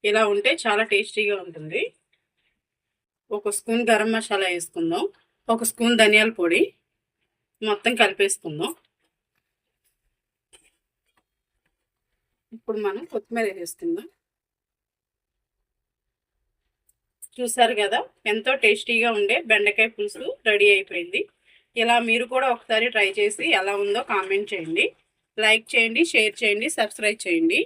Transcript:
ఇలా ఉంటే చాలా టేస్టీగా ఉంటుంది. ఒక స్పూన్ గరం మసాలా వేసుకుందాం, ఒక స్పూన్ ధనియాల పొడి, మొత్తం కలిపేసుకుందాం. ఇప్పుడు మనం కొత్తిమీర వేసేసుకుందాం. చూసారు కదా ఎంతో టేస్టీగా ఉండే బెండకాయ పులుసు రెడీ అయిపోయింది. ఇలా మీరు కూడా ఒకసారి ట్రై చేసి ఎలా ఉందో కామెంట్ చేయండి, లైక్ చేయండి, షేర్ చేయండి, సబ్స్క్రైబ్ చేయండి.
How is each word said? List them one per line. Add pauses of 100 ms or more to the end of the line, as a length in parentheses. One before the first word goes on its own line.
ఇలా (100)
ఉంటే (120)
చాలా (100)
టేస్టీగా
ఉంటుంది. (1500)
ఒక
స్పూన్
గరం
మసాలా
వేసుకుందాం, (440)
ఒక
స్పూన్
ధనియాల
పొడి, (1080)
మొత్తం
కలిపేసుకుందాం. (3750)
ఇప్పుడు (100)
మనం (120)
కొత్తిమీర
వేసేసుకుందాం. (3250)
చూసారు
కదా (320)
ఎంతో (120)
టేస్టీగా
ఉండే (120)
బెండకాయ
పులుసు (260)
రెడీ
అయిపోయింది. (540)
ఇలా (100)
మీరు
కూడా
ఒకసారి
ట్రై
చేసి (140)
ఎలా (100)
ఉందో (100)
కామెంట్
చేయండి, (540)
లైక్
చేయండి, (100)
షేర్
చేయండి,
సబ్స్క్రైబ్
చేయండి.